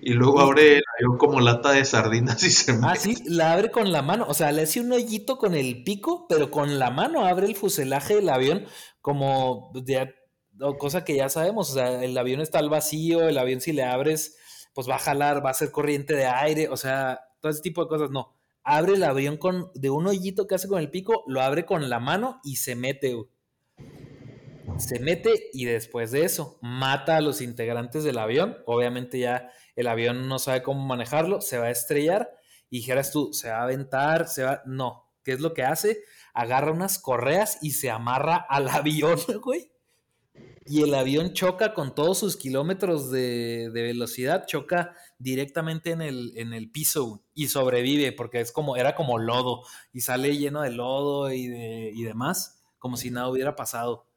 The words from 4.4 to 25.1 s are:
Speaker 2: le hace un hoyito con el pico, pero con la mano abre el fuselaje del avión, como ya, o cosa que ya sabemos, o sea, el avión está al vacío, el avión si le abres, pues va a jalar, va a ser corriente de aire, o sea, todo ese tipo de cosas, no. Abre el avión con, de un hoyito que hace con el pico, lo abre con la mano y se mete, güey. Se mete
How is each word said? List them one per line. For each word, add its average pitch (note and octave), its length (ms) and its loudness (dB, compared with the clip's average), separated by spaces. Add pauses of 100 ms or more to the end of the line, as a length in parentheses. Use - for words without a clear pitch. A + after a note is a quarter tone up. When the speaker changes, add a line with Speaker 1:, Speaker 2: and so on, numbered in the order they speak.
Speaker 2:
le D#3 80 2
hace D#3 180 0
un A#3+ 140 -2
hoyito A3+ 440 -2
con G3 160 2
el B2+ 300 -2
pico, G#3+ 460 -4
pero D3+ 200 4
con C#3+ 300 0
la B2+ 120 4
mano A3+ 340 0
abre F3+ 200 4
el A3 120 0
fuselaje C#3 580 0
del G3 140 4
avión, D3 360 2 (360)
como C3+ 720 0 (120)
ya, C3 240 0 (520)
o C#3+ 160 -2
cosa C#3+ 260 -2
que D#3 140 0
ya C3+ 100 2
sabemos, E3 440 0
o - 20 -6
sea, B2+ 300 0
el B2+ 140 -2
avión B2+ 220 -2
está D#3 200 0
al D3 100 0
vacío, D#3+ 580 2
el D3+ 100 2
avión B2+ 220 0
si D#3+ 140 -4
le C#3 100 0
abres, C#3 540 -2 (360)
pues B2 160 -8
va C3 60 0
a B2+ 40 -4
jalar, C#3+ 460 0
va C3 40 2
a C3 60 -2
ser D3 160 -2
corriente D3 440 -2
de C3+ 100 2
aire, D3+ 440 2
o C3 80 -4
sea, C3 420 -2 (220)
todo D#3 100 -2
ese D3+ 100 -4
tipo E3+ 220 -4
de D#3+ 60 -6
cosas, D3+ 220 -2
no. C3+ 220 -6 (300)
Abre D#3+ 300 4
el G3 100 4
avión C#3+ 320 2
con, F3+ 380 -2
de C3+ 160 -2
un D3+ 180 0
hoyito G3 400 -2
que F#3+ 80 0
hace F#3+ 140 -4
con G3 100 0
el D3+ 100 -4
pico, G#3 380 -2
lo C3 140 -2
abre C#3+ 240 0
con D#3 240 -2
la A#2+ 100 -2
mano G3 460 -2
y C3 120 -8
se B2+ 200 -4
mete, C3 360 -2
güey. A2+ 140 -8 (1500)
Se - 220 -4
mete F3+ 520 0